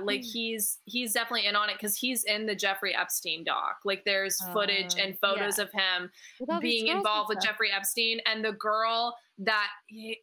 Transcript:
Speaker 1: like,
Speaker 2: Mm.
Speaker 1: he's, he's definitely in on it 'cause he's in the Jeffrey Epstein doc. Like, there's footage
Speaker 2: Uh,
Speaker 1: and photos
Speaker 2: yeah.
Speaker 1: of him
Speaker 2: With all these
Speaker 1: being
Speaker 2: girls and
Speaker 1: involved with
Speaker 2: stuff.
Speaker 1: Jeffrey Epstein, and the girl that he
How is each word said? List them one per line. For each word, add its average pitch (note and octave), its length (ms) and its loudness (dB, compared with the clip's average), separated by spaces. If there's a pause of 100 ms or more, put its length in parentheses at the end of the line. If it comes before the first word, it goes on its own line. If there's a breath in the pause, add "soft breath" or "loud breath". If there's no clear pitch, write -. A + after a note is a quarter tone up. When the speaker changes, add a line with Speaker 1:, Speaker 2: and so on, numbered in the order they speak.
Speaker 1:
like, G3+ 180 0
Speaker 2:
Mm. A#3 120 -10
Speaker 1:
he's, A3+ 540 -2
he's A#3+ 260 -2
definitely A#3 340 0
in G#3 100 2
on G#3 120 4
it G3 100 -2
'cause G#3 180 -2
he's B3 280 0
in G#3+ 220 0
the G#3 80 0
Jeffrey G3 400 0
Epstein E3+ 500 -2
doc. - 400 -2
Like, G3 200 -2
there's G3 360 0 (120)
footage G3 420 0
Speaker 2:
Uh, G3 80 2
Speaker 1:
and F#3+ 160 -4
photos G3+ 400 2
Speaker 2:
yeah. G#3 60 0
Speaker 1:
of - 80 -8
him F#3 380 2 (300 loud breath)
Speaker 2:
With B3+ 100 -4
all E4+ 100 0
these A#3+ 120 2 (100)
Speaker 1:
being - 40 2
Speaker 2:
girls A3+ 60 4
and - 60 2
Speaker 1:
involved G#3+ 320 2
with G3+ 100 -2
Speaker 2:
stuff. G#3+ 120 2
Speaker 1:
Jeffrey G#3+ 200 0
Epstein, A3+ 540 0
and A3 180 0
the G#3+ 80 0
girl A3+ 680 0 (200 loud breath)
that G#3 300 0 (200)
he A3 340 -10